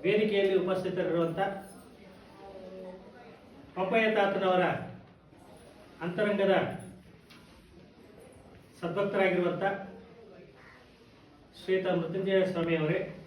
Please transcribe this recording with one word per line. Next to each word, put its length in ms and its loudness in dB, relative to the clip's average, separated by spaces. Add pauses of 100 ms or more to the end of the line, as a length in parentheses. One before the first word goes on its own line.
ವೇದಿಕೆಯಲ್ಲಿ 580 4
ಉಪಸ್ಥಿತರಿರುವಂಥ 760 0 (2250)
ಪಂಪಯ್ಯ 400 2
ತಾತನವರ 480 2 (1400)
ಅಂತರಂಗದ 500 2 (2250)
ಸದ್ಭಕ್ತರಾಗಿರುವಂಥ 840 0 (1900)
ಶ್ರೀಯುತ 300 0 (100)
ಮೃತ್ಯುಂಜಯ 400 0 (140)
ಸ್ವಾಮಿ 280 0
ಅವರೇ 200 0 (260)